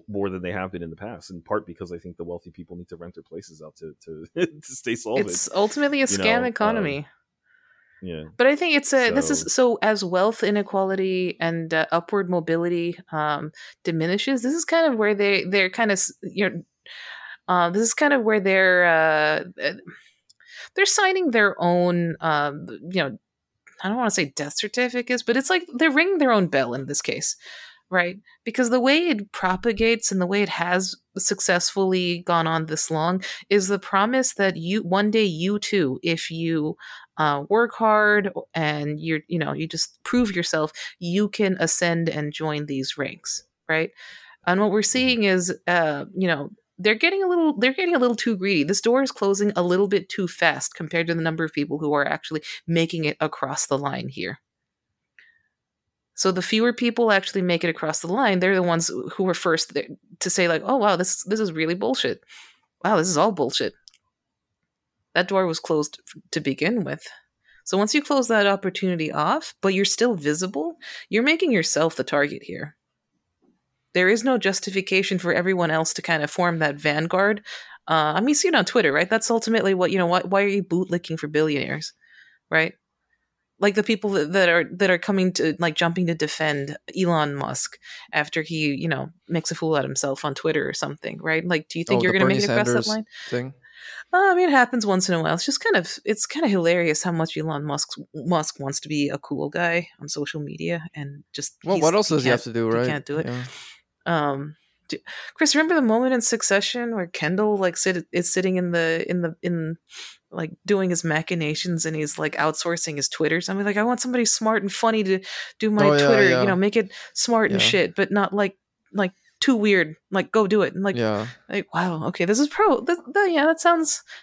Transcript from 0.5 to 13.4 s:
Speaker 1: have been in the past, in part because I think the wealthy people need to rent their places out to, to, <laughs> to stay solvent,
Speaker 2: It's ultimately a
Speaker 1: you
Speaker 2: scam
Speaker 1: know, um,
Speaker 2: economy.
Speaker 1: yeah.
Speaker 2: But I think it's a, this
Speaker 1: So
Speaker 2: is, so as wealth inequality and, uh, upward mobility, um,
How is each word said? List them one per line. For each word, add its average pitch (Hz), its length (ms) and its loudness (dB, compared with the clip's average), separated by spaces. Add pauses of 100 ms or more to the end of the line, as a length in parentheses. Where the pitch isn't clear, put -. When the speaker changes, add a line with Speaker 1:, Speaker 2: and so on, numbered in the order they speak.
Speaker 1:
have 95 200 -6
been 87 100 -8
in 82 80 -10
the 80 60 -14
past, 98 340 -14
in 87 120 -14
part 107 240 -4
because 87 260 -14
I 85 60 -10
think 85 180 -16
the 85 80 -12
wealthy 87 260 -12
people 87 260 -18
need 90 120 -16
to 87 80 -16
rent 82 180 -18
their 80 80 -18
places 82 400 -18
out 78 140 -20
to, 78 180 -18 (120)
to, 80 200 -16 (100)
<laughs> 175 100 0
to 151 160 -20
stay 123 340 -8
solvent, 131 320 -4
Speaker 2:
It's - 260 -4
ultimately 277 440 0
a 269 80 2
Speaker 1:
you - 0 -
Speaker 2:
scam 196 180 -2
Speaker 1:
know, 226 140 2
um, 254 80 0
Speaker 2:
economy. 208 600 -2 (920)
Speaker 1:
yeah. 82 240 -10 (140)
Speaker 2:
But 247 80 4
I 285 100 6
think 330 200 0
it's 277 180 0
a, 247 160 4
this 277 180 2
Speaker 1:
So - 40 0
Speaker 2:
is, 165 200 -2
so 247 300 4
as 208 220 2
wealth 185 380 0
inequality 190 1000 0
and, 165 340 -2
uh, 160 180 2
upward 175 380 0
mobility, 170 680 -2 (140)
um, 151 400 -4 (320)